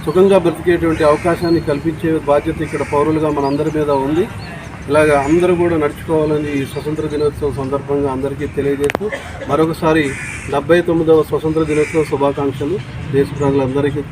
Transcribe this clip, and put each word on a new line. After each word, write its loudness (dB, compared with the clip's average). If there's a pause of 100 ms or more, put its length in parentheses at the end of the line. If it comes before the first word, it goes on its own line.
సుఖంగా 6
బ్రతికేటువంటి 2
అవకాశాన్ని 2
కల్పించే -2 (180)
బాధ్యత 2
ఇక్కడ -4 (100)
పౌరులుగా 2
మనందరి 0
మీద 0
ఉంది. 2 (640)
ఇలాగ 4 (180)
అందరూ 4
కూడా 0
నడుచుకోవాలని 0
ఈ -2
స్వతంత్ర -6
దినోత్సవం -2
సందర్భంగా -2
అందరికీ -4
తెలియజేస్తూ -2 (400)
మరొకసారి 2 (480)
డెబ్బై 2
తొమ్మిదవ 4
స్వతంత్ర 0
దినోత్సవ 0
శుభాకాంక్షలు -2 (320)
దేశ 2 (120)
ప్రజలందరికీ 0